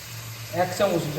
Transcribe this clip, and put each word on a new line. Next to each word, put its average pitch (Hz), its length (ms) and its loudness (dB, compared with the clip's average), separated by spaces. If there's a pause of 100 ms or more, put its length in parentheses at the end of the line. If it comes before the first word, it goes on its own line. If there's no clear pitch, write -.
(560)
এক 180 220 2
চামচ 180 240 4 (160)